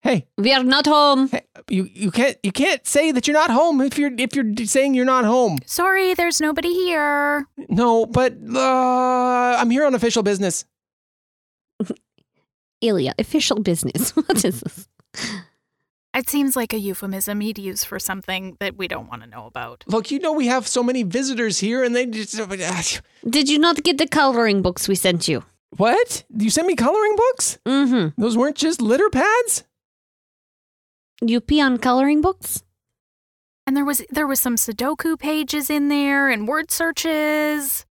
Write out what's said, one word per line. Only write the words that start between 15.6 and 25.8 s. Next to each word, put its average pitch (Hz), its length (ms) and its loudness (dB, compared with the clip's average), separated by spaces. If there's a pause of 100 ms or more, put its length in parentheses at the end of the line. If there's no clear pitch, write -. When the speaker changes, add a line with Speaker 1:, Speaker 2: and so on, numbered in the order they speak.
Speaker 3:
It 262 140 -4
seems 277 280 0
like 226 180 -4
a 220 40 -4
euphemism 196 600 -6
he'd 208 180 -6
use 196 260 -8
for - 140 -10
something 190 640 -8
that 196 160 -6
we 131 100 -8
don't 107 220 -10
wanna 113 180 -16
know 110 200 -20
about. 120 400 -14
Speaker 1:
Look, 214 240 -2
you 277 80 -4
know 311 140 -2
we 294 160 0
have 254 200 0
so 247 140 -2
many 247 220 0
visitors 233 560 -2
here, 233 220 -2
and 240 140 0
they 254 100 0
just, 220 320 -8
uh, 185 440 -6 (480)
Speaker 2:
Did 277 180 2
you 294 100 2
not 320 240 2
get 330 160 2
the 302 80 2
coloring 233 540 2
books 180 280 -2
we 196 60 2
sent 175 340 0
you? 139 140 -2 (340)
Speaker 1:
What? 330 480 2 (120)